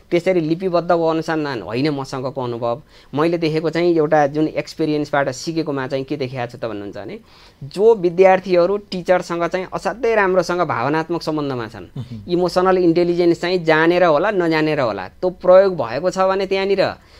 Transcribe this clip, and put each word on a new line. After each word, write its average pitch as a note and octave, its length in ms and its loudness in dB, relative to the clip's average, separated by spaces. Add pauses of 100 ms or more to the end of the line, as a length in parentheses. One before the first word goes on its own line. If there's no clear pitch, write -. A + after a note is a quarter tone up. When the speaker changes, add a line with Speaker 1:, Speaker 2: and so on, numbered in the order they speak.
Speaker 1:
त्यसरी F3 320 0
लिपिबद्ध E3+ 500 -2
हो, E3 160 2
अनुसन्धान D#3+ 540 -2
होइन। A#2+ 280 -2
मसँगको C3+ 540 -6
अनुभव, A#2+ 380 -4 (340)
मैले E3+ 220 2
देखेको D#3 320 -2
चाहिँ E3+ 260 0
एउटा D3+ 320 4
जुन D3+ 200 -2
एक्सपिरियन्सबाट D3 840 -4
सिकेकोमा D3 580 -6
चाहिँ C3+ 180 -6
के C#3+ 120 -6
देखाएको B2 340 -6
छु A#2+ 60 -18
त B2 80 -8
भन्नुहुन्छ G2+ 320 -10
भने, B2+ 220 -14 (440)
जो G3 320 4
विद्यार्थीहरू F#3 800 4
टिचरसँग F3+ 680 -2
चाहिँ F3+ 300 -4
असाध्यै A3 420 -2
राम्रोसँग F#3 460 2
भावनात्मक D#3 600 -2
सम्बन्धमा C#3 460 -4
छन्, G2 180 -16 (120)
Speaker 2:
मह्म। A2+ 340 -12
Speaker 1:
इमोसनल F3+ 460 2
इन्टेलिजेन्स F3 640 2
चाहिँ F3 240 -2
जानेर E3 380 4
होला, E3+ 280 4
नजानेर D#3+ 480 0
होला, G#2 280 -2
त्यो - 220 -4
प्रयोग F#3 480 6
भएको C3+ 320 -4
छ E3+ 80 -4
भने F#3+ 280 0
त्यहाँनिर G3 380 0 (360)